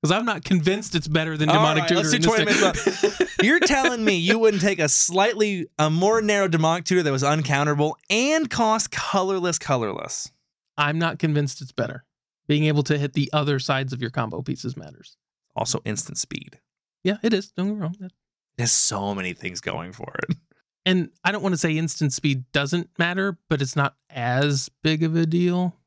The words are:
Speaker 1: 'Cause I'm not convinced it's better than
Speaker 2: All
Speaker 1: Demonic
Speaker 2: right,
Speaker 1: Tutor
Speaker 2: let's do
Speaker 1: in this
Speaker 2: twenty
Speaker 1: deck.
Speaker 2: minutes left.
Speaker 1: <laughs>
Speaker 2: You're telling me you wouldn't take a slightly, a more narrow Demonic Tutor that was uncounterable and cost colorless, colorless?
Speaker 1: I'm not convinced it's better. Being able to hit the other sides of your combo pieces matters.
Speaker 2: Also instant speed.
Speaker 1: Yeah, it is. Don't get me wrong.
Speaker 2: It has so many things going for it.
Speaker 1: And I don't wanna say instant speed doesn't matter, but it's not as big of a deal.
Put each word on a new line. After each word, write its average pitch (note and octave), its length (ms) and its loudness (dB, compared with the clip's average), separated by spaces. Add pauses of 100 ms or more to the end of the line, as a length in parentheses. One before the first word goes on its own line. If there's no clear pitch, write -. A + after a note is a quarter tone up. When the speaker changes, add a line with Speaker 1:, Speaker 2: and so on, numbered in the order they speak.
Speaker 1:
'Cause D#3 100 2
I'm A3+ 140 0
not G3 180 -4
convinced F#3+ 500 0
it's D#3 140 -2
better D#3+ 300 -2
than D#3 100 2
Speaker 2:
All E3 80 4
Speaker 1:
Demonic D#3 260 4
Speaker 2:
right, E3 60 -2
Speaker 1:
Tutor E3+ 120 2
Speaker 2:
let's D#3+ 100 0
do B3 60 4
Speaker 1:
in E3 60 2
this E3 60 4
Speaker 2:
twenty A3 160 4
Speaker 1:
deck. G3+ 300 4 (120)
Speaker 2:
minutes F#3+ 160 0 (180)
left. - 220 0
Speaker 1:
<laughs> - 0 -
Speaker 2:
You're D4+ 180 4
telling C4+ 440 2
me G3+ 120 2
you F#3 220 2
wouldn't G#3 240 4
take G3 160 2
a D3+ 100 0
slightly, G3 760 2 (120)
a D#3 100 4
more G3 320 4
narrow G#3 260 2
Demonic E3 380 2
Tutor F3+ 200 2
that C#3+ 80 2
was C3 100 0
uncounterable D3 720 2 (160)
and C#4 400 2
cost A3 400 0
colorless, F#3 680 -2
colorless? - 720 -4 (460)
Speaker 1:
I'm D3 220 0
not E3 200 -2
convinced D3 440 -2
it's C3 100 -16
better. - 320 -6 (440)
Being D3 160 2
able D3 180 4
to D3 160 0
hit C#3+ 160 -4
the C#3+ 180 0
other D3 260 0
sides C3 360 -2
of B2+ 80 -6
your A#2 80 -4
combo A2+ 320 -6
pieces B2+ 340 -8
matters. - 400 -20 (400)
Speaker 2:
Also - 300 -4
instant - 320 -6
speed. - 420 -10 (420)
Speaker 1:
Yeah, G3 200 -2
it A3+ 100 2
is. G3 200 -2
Don't F#3 160 -4
get G#3 80 -4
me G#3 40 -10
wrong. F3 200 -6
Speaker 2:
It F#3 100 -14 (500)
has A#2 120 0
so G2+ 420 -2
many F#2 180 -6
things F2+ 300 -12
going F2 300 -8
for - 200 -14 (160)
it. - 80 0 (480)
Speaker 1:
And F#3 240 2 (160)
I F#3 80 0
don't G#3 100 -4
wanna F#3+ 140 0
say D#3+ 220 0
instant D#3 340 -2
speed C3+ 400 -2
doesn't C#3+ 460 -2
matter, F3+ 400 -2 (100)
but C#3+ 140 0
it's C3 120 -4
not C#3 220 0 (140)
as C3 580 0 (140)
big D#3 200 2
of D#3+ 140 0
a E3 80 2
deal. F3 500 0 (120)